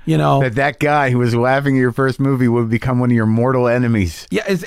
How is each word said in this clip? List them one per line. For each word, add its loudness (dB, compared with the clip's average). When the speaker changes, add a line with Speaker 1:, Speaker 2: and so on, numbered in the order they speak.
Speaker 1:
You 0
know? 2
Speaker 2:
That, -2
that -2
guy 0
who 0
was 0
laughing 0
at 2
your 2
first -2
movie 0
would 0
become -2
one 0
of 2
your 2
mortal 0
enemies. 0
Speaker 1:
Yeah. -2
It's, -2